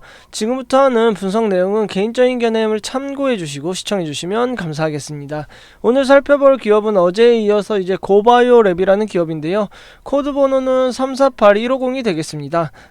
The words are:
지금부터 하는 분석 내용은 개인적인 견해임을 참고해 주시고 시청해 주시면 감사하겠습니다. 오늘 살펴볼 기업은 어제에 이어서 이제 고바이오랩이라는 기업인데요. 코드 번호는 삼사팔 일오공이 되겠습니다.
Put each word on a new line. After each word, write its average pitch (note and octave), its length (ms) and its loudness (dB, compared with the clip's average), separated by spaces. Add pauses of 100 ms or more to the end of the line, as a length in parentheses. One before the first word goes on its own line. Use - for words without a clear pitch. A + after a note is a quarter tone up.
(320)
지금부터 B3+ 480 -2
하는 A#3 340 2
분석 G#3 360 -2
내용은 G3 380 0
개인적인 A#3+ 520 -2
견해임을 A3 400 0
참고해 C4+ 560 -4
주시고 D#3 380 -8
시청해 F#3 320 -6
주시면 G#3 500 -4
감사하겠습니다. D3+ 920 -8 (340)
오늘 B3+ 240 2
살펴볼 C#4 500 4
기업은 G#3+ 400 0
어제에 G#3 460 4
이어서 G#3 380 0
이제 F#3 180 -2
고바이오랩이라는 G#3 1120 4
기업인데요. E3+ 580 -4 (360)
코드 C#4+ 280 -2
번호는 C4 640 0
삼사팔 B3+ 640 2
일오공이 B3+ 440 -2
되겠습니다. D#3 680 -4 (200)